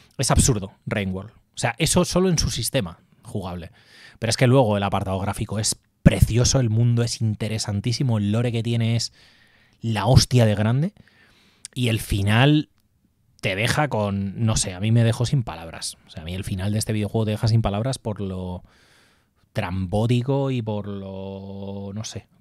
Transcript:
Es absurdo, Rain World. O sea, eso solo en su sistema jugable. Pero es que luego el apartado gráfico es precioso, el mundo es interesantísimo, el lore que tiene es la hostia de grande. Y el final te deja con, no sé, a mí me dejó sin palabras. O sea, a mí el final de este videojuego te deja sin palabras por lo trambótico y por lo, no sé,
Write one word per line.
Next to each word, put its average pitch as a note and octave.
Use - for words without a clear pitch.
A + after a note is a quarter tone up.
Es -
absurdo, G#2
Rain F#2+
World. F#2+
O -
sea, A#2+
eso E3+
solo F3+
en E3+
su -
sistema A2+
jugable. F2+
Pero A2
es -
que B2+
luego A#2
el G2+
apartado F#2+
gráfico G2+
es -
precioso, A#2+
el A#2+
mundo A#2
es A#2+
interesantísimo, A2
el G2+
lore A#2+
que A#2
tiene A#2
es -
la G#2+
hostia B2
de G#2+
grande. B2
Y B2
el A2
final A#2
te G2
deja B2
con, G2+
no A2
sé, F#2
a F2
mí A2
me A#2
dejó A2+
sin C#3
palabras. D#3
O -
sea, -
a D#2
mí F2+
el F#2+
final G2+
de G#2+
este A2
videojuego G#2+
te G#2+
deja G#2+
sin A2+
palabras G#2+
por G#2
lo F#2
trambótico A#2
y B2
por G#2
lo, G2
no A2
sé, -